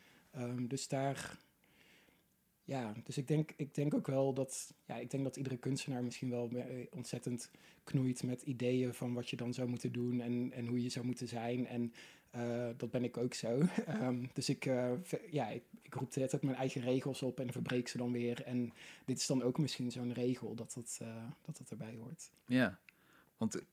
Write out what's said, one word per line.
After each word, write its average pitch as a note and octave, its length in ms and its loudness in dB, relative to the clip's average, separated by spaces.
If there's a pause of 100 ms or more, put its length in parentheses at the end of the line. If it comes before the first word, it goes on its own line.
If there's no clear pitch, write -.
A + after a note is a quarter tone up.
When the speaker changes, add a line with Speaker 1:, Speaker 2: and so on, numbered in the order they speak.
(320)
Speaker 1:
Ehm, B2 360 -2
dus C3+ 200 -2
daar, C3+ 500 0 (1300)
ja, B2 300 -2 (100)
dus - 140 -8
ik C#3 100 0
denk, D#3 280 4
ik C#3 200 -6
denk D3 180 2
ook B3+ 140 2
wel C3+ 260 4
dat, - 400 -2 (120)
ja, - 100 -8
ik A#2+ 160 -6
denk C#3 120 0
dat C3 140 -2
iedere C3 200 -2
kunstenaar C3 460 0
misschien B2 260 -2
wel A#2+ 220 0
me-, B2 100 -2
eh, B2+ 300 -6
ontzettend B2 600 -4 (320)
knoeit B2+ 400 2
met B2 180 0
ideeën B2 520 2
van B2 200 -2
wat A#2+ 160 -2
je - 60 -4
dan A#2+ 180 -2
zou B2+ 160 -2
moeten B2 220 0
doen B2 300 2
en, A#2+ 320 0
en A#2+ 140 -4
hoe A#2+ 140 2
je B2 80 0
zou A#2+ 160 -2
moeten B2 220 -2
zijn. A#2+ 400 0
En, A#2+ 260 0 (380)
eh, A#2+ 460 0
dat A#2+ 140 -4
ben B2 120 2
ik A#2+ 140 -2
ook B2 160 2
zo. A#2+ 280 2 (120)
<laughs> A3+ 120 2
Ehm, B2+ 380 2 (100)
dus - 160 0
ik, C3+ 160 0
eh, B2 260 4 (120)
ve-, - 280 -4
ja, C#3 160 2
ik, A#2+ 160 -6 (180)
ik - 120 -14
roep C3+ 200 -2
de - 60 0
hele C3 120 2
tijd C#3 120 2
mijn C3+ 140 4
eigen C3 240 0
regels B2+ 400 2
op B2+ 180 0
en B2+ 120 -2
verbreek B2 360 0
ze - 100 -4
dan B2 140 0
weer. A#2+ 320 0
En B2 300 -2 (320)
dit C3 120 0
is - 100 0
dan C3 160 4
ook B2 140 4
misschien C3 340 2
zo'n A#2+ 220 -2
regel B2 420 0
dat A2+ 180 -8
dat, - 280 -8
eh, A2+ 220 -8 (180)
dat - 160 -10
dat - 120 -16
erbij A2 260 -8
hoort. A#2 360 -12 (140)
Speaker 2:
Ja, A#2+ 340 4 (580)
want G2+ 240 0 (120)